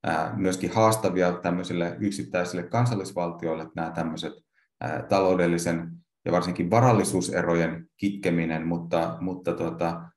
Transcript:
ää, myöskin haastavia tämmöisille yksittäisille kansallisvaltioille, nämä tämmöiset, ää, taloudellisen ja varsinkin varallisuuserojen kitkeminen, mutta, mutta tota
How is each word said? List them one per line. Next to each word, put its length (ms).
ää, 320
myöskin 380
haastavia 580
tämmöisille 680
yksittäisille 640
kansallisvaltioille, 1040
nämä 140
tämmöiset, 420
ää, 220
taloudellisen 880
ja 80
varsinkin 380
varallisuuserojen 1160
kitkeminen, 720
mutta, 540
mutta 320
tota 500